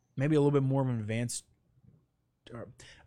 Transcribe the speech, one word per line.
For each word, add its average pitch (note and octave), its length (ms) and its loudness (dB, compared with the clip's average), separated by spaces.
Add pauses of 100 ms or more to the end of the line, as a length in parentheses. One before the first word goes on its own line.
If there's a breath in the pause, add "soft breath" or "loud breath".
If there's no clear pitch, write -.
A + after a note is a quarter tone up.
(180)
maybe D3+ 200 2
a - 20 4
little C#3+ 120 4
bit C#3+ 120 4
more C3+ 180 2
of C3 60 0
an B2 120 -2
advanced, A2+ 440 -6 (1120)
or A2+ 160 -14 (380 loud breath)